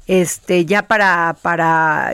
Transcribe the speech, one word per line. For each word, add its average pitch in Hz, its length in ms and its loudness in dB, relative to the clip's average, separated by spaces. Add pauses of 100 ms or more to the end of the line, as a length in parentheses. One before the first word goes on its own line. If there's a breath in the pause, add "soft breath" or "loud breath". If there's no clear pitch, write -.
este, 180 580 0
ya 202 180 0
para, 180 580 0
para 160 720 0